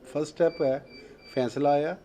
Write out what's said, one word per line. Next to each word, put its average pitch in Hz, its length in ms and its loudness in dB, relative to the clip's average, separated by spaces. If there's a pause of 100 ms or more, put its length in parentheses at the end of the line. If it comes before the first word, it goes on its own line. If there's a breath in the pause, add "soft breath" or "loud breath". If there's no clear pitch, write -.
ਫਸਟ 151 200 -4
ਸਟੈਪ 165 360 0
ਹੈ, 135 240 0 (480 loud breath)
ਫੈਸਲਾ 139 360 0
ਆਇਆ 151 360 0